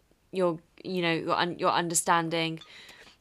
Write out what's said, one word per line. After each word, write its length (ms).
you're, 260
you 200
know, 100
you're 220
un-, 240
you're 120
understanding 920